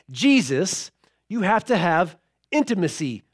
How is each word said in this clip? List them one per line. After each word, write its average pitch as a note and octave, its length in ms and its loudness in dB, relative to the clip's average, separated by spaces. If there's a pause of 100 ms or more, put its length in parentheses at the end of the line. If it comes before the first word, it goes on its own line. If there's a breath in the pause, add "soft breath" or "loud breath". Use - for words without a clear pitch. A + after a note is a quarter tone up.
(100)
Jesus, F3+ 840 0 (360)
you A3 140 -4
have G#3+ 240 2
to A#3+ 100 0
have E3+ 400 0 (340)
intimacy F3 720 -2 (120)